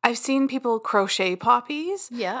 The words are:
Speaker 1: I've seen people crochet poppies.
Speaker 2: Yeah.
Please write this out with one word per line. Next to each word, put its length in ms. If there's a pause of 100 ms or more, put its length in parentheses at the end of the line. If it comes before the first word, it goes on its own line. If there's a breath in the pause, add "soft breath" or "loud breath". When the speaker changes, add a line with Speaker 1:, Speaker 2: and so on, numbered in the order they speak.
Speaker 1:
I've 160
seen 300
people 320
crochet 560
poppies. 760
Speaker 2:
Yeah. 300